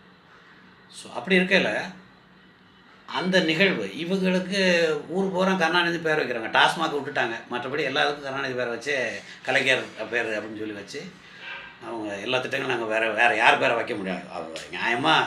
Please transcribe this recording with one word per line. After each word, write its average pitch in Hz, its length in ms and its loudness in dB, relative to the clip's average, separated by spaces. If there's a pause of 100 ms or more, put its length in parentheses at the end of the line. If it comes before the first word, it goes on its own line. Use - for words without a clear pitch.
(920)
So, - 200 -18
அப்படி 185 260 2
இருக்கையில 180 320 4 (1400)
அந்த 180 320 2
நிகழ்வு 160 440 4 (120)
இவங்களுக்கு 185 600 0 (500)
ஊர் 185 220 0
பூரா 185 240 2
கருணாநிதி 170 440 2
பேர் 156 200 0
வைக்கிறாங்க. 117 320 -2
டாஸ்மாக் 151 440 2
விட்டுட்டாங்க, 135 400 -2 (160)
மற்றபடி 127 320 -4
எல்லாத்துக்கும் 143 400 0
கருணாநிதி 135 320 -4
பேரை 123 160 -2
வச்சு 120 240 -4 (480)
கலைஞர் 131 420 2 (260)
பேர் 113 220 0
அப்படின்னு 107 260 -6
சொல்லி 107 140 -6
வச்சு 101 280 -12 (800)
அவங்க 110 340 -6
எல்லா 120 220 -2
திட்டங்களும் 131 360 -4
நாங்க 113 180 -2
வேற, 113 180 2
வேற 110 260 4
யார் 127 220 6
பேரை 127 160 2
வைக்க 117 200 -2
முடியாது. 95 280 -4 (100)
அவர் 82 380 -10
நியாயமா, 120 440 0 (120)